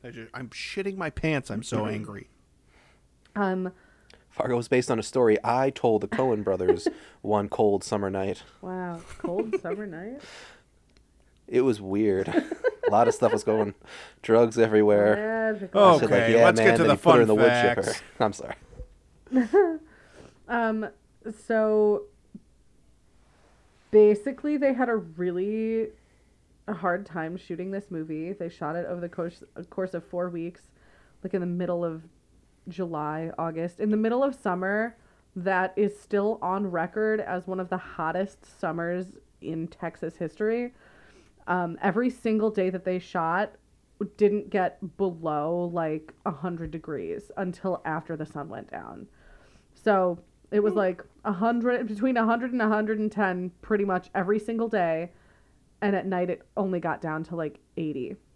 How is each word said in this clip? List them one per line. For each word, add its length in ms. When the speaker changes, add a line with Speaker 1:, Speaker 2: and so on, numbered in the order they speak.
Speaker 1:
I 60
just, 240
I'm 160
shitting 480
my 140
pants. 400
I'm 100
so 240
Speaker 2:
<clears throat> 20
Speaker 1:
angry. 420
Speaker 2:
Um, 360
Speaker 3:
Fargo 240
was 120
based 220
on 80
a 60
story 400
I 260
told 320
the 60
Coen 360
brothers 440
Speaker 2:
<laughs> 160
Speaker 3:
one 280
cold 340
summer 260
night. 320
Speaker 2:
Wow. 400
Cold 420
summer 240
night? 360
Speaker 3:
It 140
was 200
weird. 480
<laughs> 580
A 40
lot 160
of 60
stuff 180
was 120
going, 320
drugs 340
everywhere. 960
Speaker 2:
Magical. 300
Speaker 3:
I 160
said, 120
like, 120
Speaker 1:
Okay, 100
Speaker 3:
"Yeah, 120
Speaker 1:
let's 140
get 60
Speaker 3:
man," 120
Speaker 1:
to 60
Speaker 3:
then 40
Speaker 1:
the 80
Speaker 3:
he 60
put 80
her 40
Speaker 1:
fun 80
Speaker 3:
in 60
the 80
wood 120
Speaker 1:
facts. 400
Speaker 3:
chipper. 120
<laughs> 140
I'm 100
sorry. 220
Speaker 2:
<laughs> 480
Um, 400
so 580
basically 680
they 160
had 160
a 80
really 880
a 60
hard 320
time 320
shooting 340
this 200
movie. 420
They 160
shot 260
it 100
over 160
the 80
course, 340
course 240
of 120
four 240
weeks, 320
like, 100
in 80
the 60
middle 360
of 200
July, 720
August. 420
In 120
the 60
middle 260
of 120
summer, 600
that 400
is 240
still 420
on 280
record 500
as 280
one 120
of 100
the 80
hottest 680
summers 580
in 260
Texas 500
history. 560
Um, 340
every 280
single 420
day 180
that 160
they 140
shot 540
didn't 320
get 480
below, 760
like, 400
a 60
hundred 400
degrees 680
until 480
after 300
the 100
sun 240
went 200
down. 380
So 460
it 100
was, 120
Speaker 1:
Hmm. 60
Speaker 2:
like, 240
a 80
hundred, 540
between 300
a 80
hundred 260
and 100
a 60
hundred 320
and 120
ten 400
pretty 240
much 280
every 260
single 300
day. 420
And 120
at 100
night, 240
it 140
only 220
got 220
down 240
to, 100
like, 240
eighty. 380